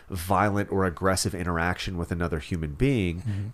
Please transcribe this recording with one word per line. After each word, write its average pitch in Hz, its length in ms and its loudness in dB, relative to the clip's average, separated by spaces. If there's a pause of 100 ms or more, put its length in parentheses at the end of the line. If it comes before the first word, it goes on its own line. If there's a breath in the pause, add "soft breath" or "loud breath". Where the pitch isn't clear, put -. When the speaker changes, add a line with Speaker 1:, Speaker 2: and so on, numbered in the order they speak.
Speaker 1:
violent 98 640 2
or 95 140 4
aggressive 95 480 0
interaction 87 640 0
with 85 120 -2
another 85 280 0
human 80 340 -4
being, 95 480 2
Speaker 2:
Mm-hmm. 101 340 -4